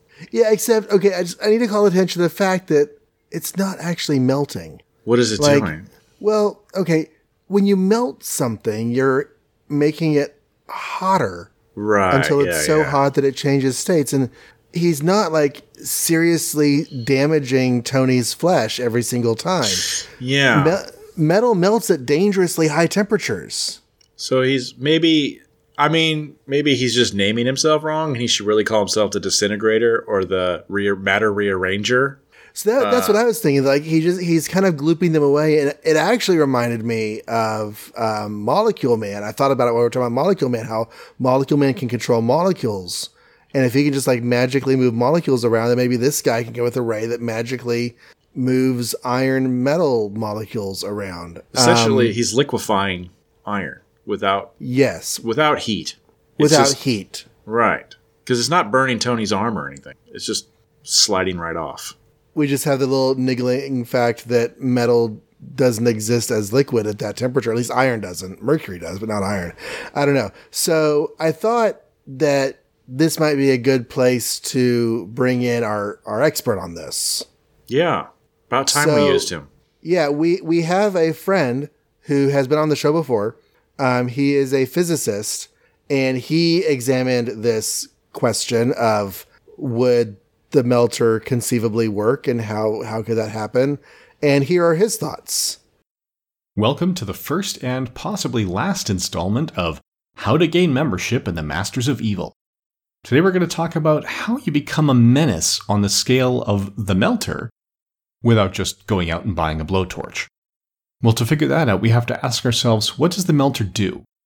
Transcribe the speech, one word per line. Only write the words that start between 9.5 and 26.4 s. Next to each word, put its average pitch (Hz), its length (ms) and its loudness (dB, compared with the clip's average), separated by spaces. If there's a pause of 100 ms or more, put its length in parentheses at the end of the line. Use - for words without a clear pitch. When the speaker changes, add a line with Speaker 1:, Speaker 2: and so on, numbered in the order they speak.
Speaker 1:
making 151 460 0
it 143 260 0 (300)
hotter 127 840 -2 (240)
Speaker 2:
Right, 101 400 2
Speaker 1:
until 85 240 2
it's 87 200 0
Speaker 2:
yeah, - 60 -2
Speaker 1:
so 156 120 2
Speaker 2:
yeah. 151 140 0
Speaker 1:
hot 139 240 2
that 143 100 2
it 135 100 0
changes 135 420 0
states. 156 360 0
And 135 160 2 (420)
he's 165 320 0
not, 180 300 2
like, 147 300 0 (200)
seriously 160 1040 2 (180)
damaging 131 800 2
Tony's 127 500 0
flesh 151 460 0
every 120 240 0
single 117 320 0
time. 165 300 -2 (540)
Speaker 2:
Yeah. 135 440 2
Speaker 1:
Me-, 170 280 0 (260)
metal 202 380 4
melts 196 340 2
at 143 160 2
dangerously 175 640 2
high 160 180 2
temperatures. 160 920 -4 (340)
Speaker 2:
So - 260 -2
he's 131 360 -2
maybe, 156 640 2 (360)
I 147 120 2
mean, 156 460 0 (120)